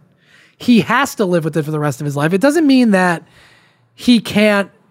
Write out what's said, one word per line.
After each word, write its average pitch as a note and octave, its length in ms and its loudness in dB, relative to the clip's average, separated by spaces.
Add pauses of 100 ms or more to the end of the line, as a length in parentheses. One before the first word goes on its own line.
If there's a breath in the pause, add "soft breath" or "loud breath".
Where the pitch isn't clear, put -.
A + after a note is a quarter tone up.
(580 soft breath)
He A#3 240 2
has A#3+ 340 -2
to A3 100 -2
live F3 180 -2
with D#3 120 -6
it D#3+ 80 -2
for D3 80 -8
the D#3 80 -4
rest D3 220 -4
of D3+ 40 -8
his C#3+ 100 -6
life. D3+ 180 0
It F#3+ 80 -2
doesn't D4 240 2
mean B3+ 260 4
that F3+ 320 0 (720 soft breath)
he A#3+ 240 2
can't G3+ 520 0 (200)